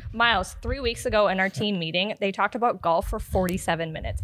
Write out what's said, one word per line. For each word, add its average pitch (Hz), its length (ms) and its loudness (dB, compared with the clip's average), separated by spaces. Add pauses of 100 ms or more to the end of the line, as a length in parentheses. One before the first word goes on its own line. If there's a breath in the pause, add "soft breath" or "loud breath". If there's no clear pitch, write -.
(120)
Miles, 226 500 2
three 254 180 -4
weeks 233 260 -2
ago 208 220 4
in 185 100 2
our 190 100 2
team 208 300 0
meeting, 175 400 -2
they 196 140 0
talked 302 240 0
about 226 260 0
golf 170 260 2
for 214 120 -4
forty-seven 175 720 -2
minutes. - 320 -4